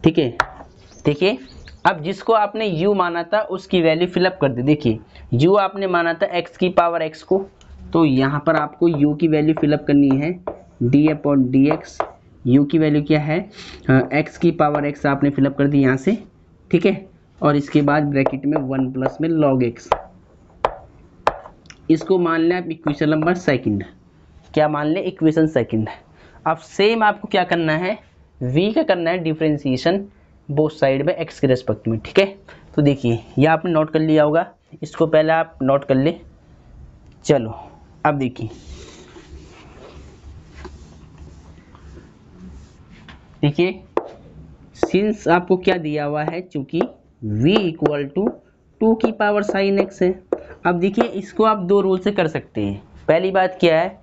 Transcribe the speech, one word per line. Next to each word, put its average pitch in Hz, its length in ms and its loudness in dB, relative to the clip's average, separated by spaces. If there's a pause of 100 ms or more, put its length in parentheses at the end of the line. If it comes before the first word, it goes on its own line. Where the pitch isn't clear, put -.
ठीक 160 140 4
है। 139 100 0 (760)
देखिए 180 320 0 (480)
अब 175 160 0
जिसको 190 300 -4
आपने 214 360 0 (100)
u 202 180 2
माना 170 280 -2
था 208 160 0 (100)
उसकी 180 320 -2
value 165 260 2
फिलअप 180 320 0
कर 139 100 2
दे। 120 120 -6
देखिए 135 360 2 (400)
u 175 200 6
आपने 196 300 -2
माना 170 260 0
था 180 200 -2
x 170 220 -6
की 185 140 0
power 170 380 2
x - 140 -14
को, 190 160 0 (540)
तो 165 120 4
यहाँ 135 420 2
पर 160 100 2
आपको 151 320 0
u 147 320 2
की 170 80 2
value 156 260 2
फिलअप 147 320 0
करनी 143 300 4
है 151 160 -2 (520)
d 143 260 4
upon 143 400 2
dx, 135 480 0 (500)
u 143 180 6
की 160 120 0
value 151 260 2
क्या 151 160 2
है, 156 200 -2 (500)
अ, 131 100 6 (160)
x 151 200 -2
की 170 160 2
power 147 400 0
x - 140 -6
आपने 139 240 2
फिलअप 135 280 0
कर 143 80 2
दी 143 160 4
यहाँ 131 160 4
से, 196 200 -2 (520)
ठीक 175 160 2
है, 196 200 -2 (340)
और 147 160 2
इसके 147 260 2
बाद 147 280 2
bracket 135 360 0
में 151 120 0
वन 131 340 -2
प्लस 131 280 -4
में 165 100 0
log 139 380 2
x, - 200 -10 (2000)
इसको 160 280 0
मान 165 220 0
लें 170 160 0
आप 180 140 -8
equation 151 380 -4
number 156 280 0
second। 107 480 -2 (680)
क्या 151 140 2
मान 151 180 -4
लें, 170 160 -2
equation 160 460 0
second। 113 400 -2 (580)
अब 160 120 -2
same 220 440 0
आपको 208 260 0
क्या 190 160 0
करना 170 300 0
है, 180 240 -4 (420)
v 151 340 0
का 320 100 0
करना 175 260 0
है 185 80 -2
differentiation 156 840 -2 (440)
both 147 220 0
side 135 360 0
में - 120 0
x 160 220 -10
के 139 60 0
respect 127 420 0
में, 113 120 -2
ठीक - 180 -2
है। 196 80 4 (480)
तो 151 80 2
देखिए 139 360 2 (200)
ये 139 80 4
आपने 160 260 2
note 156 200 0
कर 156 80 2
लिया 156 240 4
होगा, 156 220 0 (360)
इसको 160 240 0
पहले 156 260 2
आप 160 300 -2
note 139 220 2
कर 135 100 0
ले। 143 200 2 (1120)
चलो 117 300 0 (520)
अब 143 120 0
देखिए, 127 300 -6 (4000)
देखिए 175 380 0 (1040)
since 214 460 -2
आपको 180 280 2
क्या 185 200 0
दिया 151 260 -4
हुआ 151 200 -4
है, 165 180 -6
चूंकि 156 380 -6 (560)
v 151 280 2
equal 147 460 -2
to 202 180 -2 (520)
two 226 140 4
की 220 180 0
power 208 320 0
sin 196 360 0
x 196 220 -2
है। 185 160 0 (480)
अब 175 140 0
देखिए 196 260 0
इसको 202 380 -4
आप 214 160 2
दो 196 200 2
roll 190 180 0
से 185 140 -2
कर 185 160 -2
सकते 131 320 -8
हैं। 101 220 -6 (260)
पहली 180 220 2
बात 185 300 0
क्या 160 200 4
है 202 220 -6